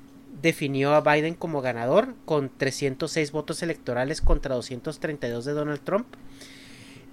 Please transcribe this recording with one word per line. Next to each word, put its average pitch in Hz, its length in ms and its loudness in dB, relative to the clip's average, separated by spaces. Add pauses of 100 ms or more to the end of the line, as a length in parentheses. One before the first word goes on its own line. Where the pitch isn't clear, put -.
(420)
definió 143 540 2
a 151 60 8
Biden 151 340 4
como 156 260 -4
ganador 127 540 2 (100)
con 143 240 0
trescientos 135 640 -2
seis 151 200 0
votos 151 320 -6
electorales 139 580 -2
contra 131 340 4
doscientos 127 440 -6
treinta 147 280 -4
y 120 40 -2
dos 120 140 -4
de 143 80 -2
Donald 147 300 -2
Trump. 208 240 0 (1040)